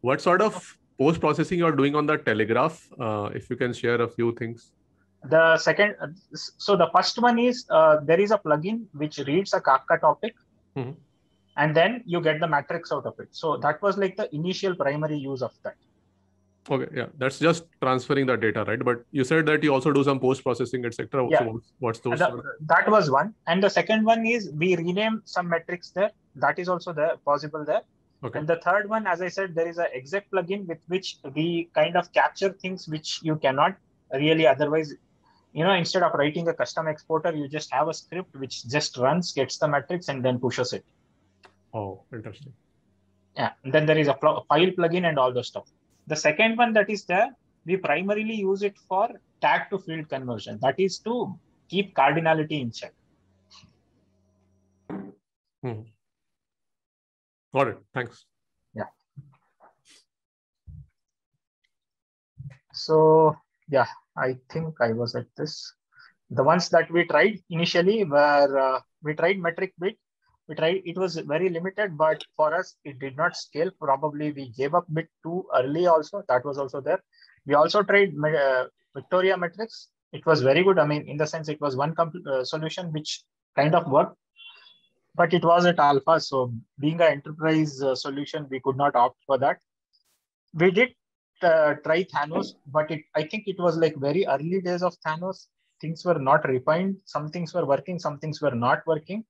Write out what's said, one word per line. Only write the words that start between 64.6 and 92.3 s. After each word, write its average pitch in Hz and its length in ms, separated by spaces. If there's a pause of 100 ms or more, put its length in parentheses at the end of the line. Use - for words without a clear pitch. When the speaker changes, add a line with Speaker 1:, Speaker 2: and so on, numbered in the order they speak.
Speaker 2:
I 113 120
was 117 220
at 120 100 (120)
this. - 360 (580)
The 131 120
ones 170 260
that 165 220
we 170 140
tried 196 340 (120)
initially 175 520
were, 147 560
uh, 131 200 (240)
we 151 100
tried 170 240
metric 175 420
bit. 196 180 (500)
We 156 80
tried, 165 280
it 170 140
was 185 180
very 156 340
limited, 180 460
but 156 280 (120)
for 156 200
us, 180 280
it 139 140
did 131 180
not 170 200
scale. 165 340 (100)
Probably 147 520
we 139 180
gave 135 240
up 175 180
bit 160 160 (160)
too 175 220 (100)
early 143 300
also. 165 420
That 127 160
was 143 140
also 139 240
there. 151 180 (460)
We 139 80
also 165 300
tried 196 320
me-, 156 200
uh, 135 300 (300)
Victoria 185 420
metrics. 175 520 (220)
It 151 140
was 156 160
very 135 220
good. 190 160
I 147 80
mean, 147 200
in 143 100
the 151 100
sense 156 220
it 151 120
was 143 140
one 143 180
comp-, 165 340
uh, 131 160
solution 160 480
which 151 320 (320)
kind 151 200
of 170 160
worked, 156 260 (960)
but 170 220
it 175 100
was 175 220
at 175 100
alpha. 147 420
So 131 320 (280)
being 156 200
an 160 120
enterprise, 151 720
uh, 131 100
solution, 143 560
we 131 100
could 135 160
not 143 200
opt 123 220 (100)
for 135 100
that. 165 220 (960)
We 175 160
did, 240 240 (480)
uh, 156 400
try 165 220
Thanos, 156 500 (100)